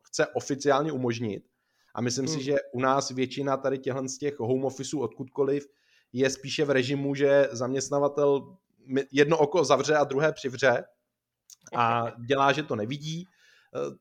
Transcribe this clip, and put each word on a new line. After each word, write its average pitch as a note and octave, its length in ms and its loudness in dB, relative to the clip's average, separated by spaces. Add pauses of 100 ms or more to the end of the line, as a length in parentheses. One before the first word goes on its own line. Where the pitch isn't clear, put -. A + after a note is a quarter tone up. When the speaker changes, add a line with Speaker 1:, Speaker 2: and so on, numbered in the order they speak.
Speaker 1:
chce - 240 -2
oficiálně C#3+ 640 0
umožnit, A#2+ 520 -4 (500)
a G#2+ 60 -6
myslím B2 280 -2
si, D#3 60 -4
Speaker 2:
Hmm. C#3+ 80 -6
Speaker 1:
že C#3 140 0 (160)
u A#2+ 80 -6
nás C3+ 300 2
většina C3 460 -2
tady C3+ 220 -2
těchhle C3 300 -4
z - 100 -12
těch C#3+ 220 -4
home B2+ 240 0
officeů C3+ 360 -6
odkudkoliv C#3 640 -4 (460)
je C3 180 2
spíše C#3 340 -4
v C#3 60 0
režimu, C#3 440 0
že C#3 380 4
zaměstnavatel C#3 1040 0 (300)
mi-, C3+ 260 0
jedno D3 260 4
oko D3+ 260 4
zavře C#3 320 4
a D3 80 4
druhé C#3 280 0
přivře C3 520 0 (920)
a A#2 340 2
Speaker 2:
<laughs> A#2 180 -14
Speaker 1:
dělá, C#3 240 4
že D3 100 -2
to D3 140 -4
nevidí, D3 480 -8 (500)
eh, C#3+ 260 -6